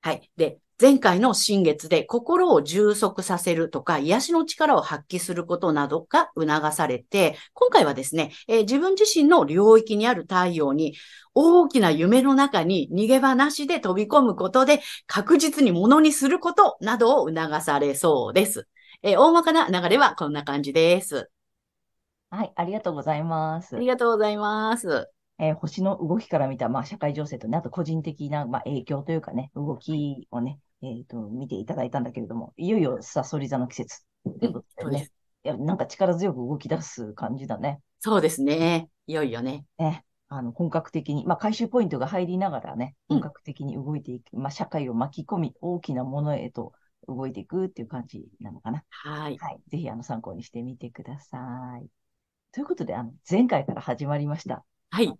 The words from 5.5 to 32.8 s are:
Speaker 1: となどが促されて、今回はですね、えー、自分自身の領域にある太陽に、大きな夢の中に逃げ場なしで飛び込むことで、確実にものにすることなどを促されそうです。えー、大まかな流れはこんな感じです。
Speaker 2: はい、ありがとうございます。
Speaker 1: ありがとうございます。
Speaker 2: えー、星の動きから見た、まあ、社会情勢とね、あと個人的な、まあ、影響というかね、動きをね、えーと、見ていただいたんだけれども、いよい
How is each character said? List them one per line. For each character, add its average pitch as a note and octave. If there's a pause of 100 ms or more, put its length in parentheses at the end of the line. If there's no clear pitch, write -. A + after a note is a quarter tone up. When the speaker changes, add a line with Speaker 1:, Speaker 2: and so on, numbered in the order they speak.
Speaker 1:
と F3
な D3
ど D#3
が -
促 D#3
さ D#3
れ B2+
て、 E3+ (160)
今 B4
回 -
は D3+
で C4+
す -
ね、 D3 (160)
え A3+
ー、 -
自 A#3
分 F#4+
自 G#4+
身 D#4+
の D#4
領 G3+
域 A3
に G#3+
あ B3
る E3+
太 F3+
陽 D#3
に、 D3+ (380)
大 E4
き C4+
な F3
夢 F3+
の C#4
中 C4+
に F3
逃 G3+
げ B3+
場 C4
な C#4
し D4
で D#4+
飛 F#3
び G#3
込 D4
む A3
こ F#3
と C4
で、 C#4+ (240)
確 G#3
実 D4
に A#3
も F3
の C#4+
に D#4
す C#4
る E4+
こ F4
と -
な A3
ど A#3
を C#3+
促 D#3+
さ D3
れ C#3+
そ C3+
う -
で F#3+
す。 - (380)
え G3
ー、 G3
大 D#4
ま E4+
か E4
な D#4+
流 F3+
れ A#3+
は C#4
こ D3+
ん D3
な D3
感 C#3+
じ C#3
で E3+
す。 C#3+ (1000)
Speaker 2:
は G3
い、 -
あ F3
り F3+
が G#3+
と F#3
う D#3
ご C#3
ざ D3+
い D3+
ま D#3+
す。 -
Speaker 1:
あ -
り B3
が B3+
と A#3+
う A#3
ご A3
ざ G#3+
い G#3
ま G#3+
す。 F3 (300)
Speaker 2:
え D#3
ー、 -
星 D#3+
の G3
動 E3+
き -
か E3
ら C3+
見 C3+
た、 -
ま B2+
あ、 -
社 -
会 D3
情 D3+
勢 C3+
と A2+
ね、 B2
あ E3+
と -
個 F3
人 D#3+
的 D3
な、 D3
ま B2
あ、 -
影 C3
響 C#3+
と D#3+
い E3
う D#3+
か -
ね、 C3
動 C#3+
き D3
を A#2+
ね、 C#3 (240)
え C3
ー B2
と、 -
見 A#2
て -
い G2
た B2+
だ C3
い B2
た C#3
ん A#2+
だ A#2+
け B2
れ A2
ど G2+
も、 -
い F3
よ A3
い F3+